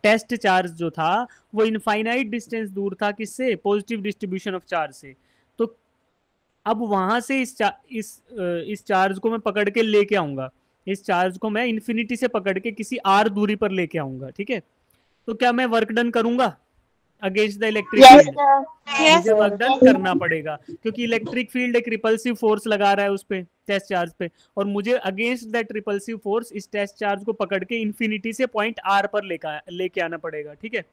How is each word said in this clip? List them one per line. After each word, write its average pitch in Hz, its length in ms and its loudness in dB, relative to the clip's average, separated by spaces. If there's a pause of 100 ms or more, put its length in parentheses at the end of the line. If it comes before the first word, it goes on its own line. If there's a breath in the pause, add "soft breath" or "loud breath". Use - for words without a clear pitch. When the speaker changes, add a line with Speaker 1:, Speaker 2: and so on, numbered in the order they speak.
Speaker 1:
टेस्ट 220 320 2
चार्ज 185 380 0
जो 165 180 -4
था 180 360 -2 (280 soft breath)
वो 214 100 2
infinite 220 640 -2
distance 220 440 -8
दूर 196 320 -6
था 208 80 0
किससे? 220 440 -4 (120)
positive 202 360 -2
distribution 196 500 -6
of 180 80 -6
charge 156 320 -6
से। 135 220 -20 (440)
तो 226 180 -4 (920)
अब 226 160 -2
वहां 208 380 0
से 269 200 -2
इस - 160 -6
चा-, - 360 -4
इस, 220 280 -10 (120)
अ, 208 120 -8 (220)
इस 208 200 -10
charge 190 320 2
को 220 120 0
मैं 226 100 -4
पकड़ 208 300 0
के 226 120 0
लेके 208 340 2
आऊंगा, 139 340 -4 (360)
इस 196 180 -6
charge 185 340 0
को 220 120 -6
मैं 220 160 -2
infinity 226 500 -4
से 240 120 -2
पकड़ 196 300 -2
के 233 140 -6
किसी 226 240 -10
आर 202 320 2
दूरी 208 280 0
पर 208 140 -2
लेके 175 280 -4
आऊंगा, 131 320 -10
ठीक 208 200 -10
है। 202 120 -4 (680)
तो 226 60 -6
क्या 240 180 2
मैं 254 140 0
work 226 260 0
done 233 180 0
करूंगा 233 460 0 (680)
against 202 340 -2
the 220 120 -2
electric 214 360 6
Speaker 2:
यस 262 60 12
Speaker 1:
field? 285 220 12
Speaker 2:
सर। 277 320 2 (400)
Speaker 3:
यस 311 120 6
Speaker 1:
मुझे 220 160 2
वर्क 208 200 4
Speaker 3:
सर। 226 160 -2
Speaker 1:
डन 262 80 2
करना 254 380 6
पड़ेगा 160 440 -4 (120)
क्योंकि 226 340 -6
electric 226 460 -4
field 247 260 -2
एक 240 120 -2
repulsive 226 460 -2
force 214 320 -2
लगा 202 260 2
रहा 202 120 0
है 202 80 0
उस 196 100 -6
पे 185 200 -6 (240)
test 196 200 -4
charge 175 320 -4
पे, 170 120 -6 (260 soft breath)
और 202 80 -2
मुझे 202 420 -2
against 226 480 -4
that 226 220 -4
repulsive 202 500 -6
force 226 260 -4
इस - 200 -12
test 202 220 -6
charge 202 300 -4
को 220 80 -4
पकड़ 190 320 -4
के 233 160 -6
infinity 214 520 -4
से 254 140 -2
point 220 380 -4
R 196 220 2
पर 208 180 -4
लेकर, 156 360 -8 (100)
लेके 180 300 -6
आना 170 160 -4
पड़ेगा, 151 380 -10
ठीक 220 200 -12
है। 196 180 -6